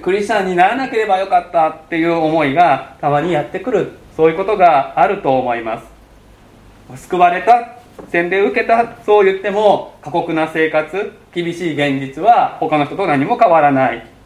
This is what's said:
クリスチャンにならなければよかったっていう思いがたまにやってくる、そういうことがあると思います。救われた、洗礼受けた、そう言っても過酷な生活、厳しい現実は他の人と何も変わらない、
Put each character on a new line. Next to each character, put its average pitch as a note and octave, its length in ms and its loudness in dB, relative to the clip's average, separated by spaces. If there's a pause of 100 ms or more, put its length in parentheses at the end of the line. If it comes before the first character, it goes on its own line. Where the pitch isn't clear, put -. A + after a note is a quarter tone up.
ク F3+ 100 -2
リ G3+ 120 -2
ス G3+ 40 -4
チ A#3 60 -2
ャ G3+ 100 0
ン - 20 -4
に F#3 100 -4
な F3+ 140 4
ら A#3+ 60 -2
な C4 120 -4
け A3+ 100 -6
れ G#3+ 100 0
ば F#3+ 100 2
よ F#3+ 100 -4
か F#3 140 2
っ F3 100 -16
た D#3+ 180 2
っ D3+ 200 -10
て E3+ 80 -4
い E3 80 0
う E3+ 80 0
思 D#3+ 320 0
い C3+ 80 -2
が D#3 480 2
た D3+ 80 -2
ま D3 120 2
に E3+ 120 -2
や D3 80 0
っ C#3+ 60 -10
て F#3 120 -10
く B3 120 -6
る、 F#3+ 200 -2 (240)
そ D#3+ 120 4
う - 20 4
い E3 60 0
う - 20 -4
こ F#3+ 80 -4
と G#3+ 100 -2
が D#3+ 400 4
あ E3 100 4
る G3 120 -2
と C3+ 200 0
思 B2 180 -2
い A2+ 80 -8
ま A2+ 180 -8 (1120)
す。 C3 120 -18
救 F3+ 100 -4
わ F3 140 6
れ F3+ 100 -4
た、 A#3+ 360 2 (320)
洗 F3 200 -2
礼 G3 120 0
受 A3+ 200 0
け A3 40 -6
た、 A#3 200 2 (180)
そ G#3 200 4
う - 20 4
言 F#3+ 120 2
っ - 20 -
て G#3 100 -6
も G3 520 0
過 C#3 100 -14
酷 E3+ 220 -4
な D#3+ 200 -2
生 D#3+ 160 0
活、 D#3 420 -4 (220)
厳 E3+ 200 -4
し E3+ 200 -6
い - 0 -
現 C#3 260 -2
実 C3+ 220 -10
は G3 380 2
他 D#3 180 0
の D3 80 0
人 C#3+ 100 -10
と F#3+ 120 -2
何 C#3+ 180 0
も A3+ 100 -2
変 G3+ 140 4
わ D#3+ 120 4
ら C#3+ 100 4
な C3 220 0
い、 A#2 120 -12 (200)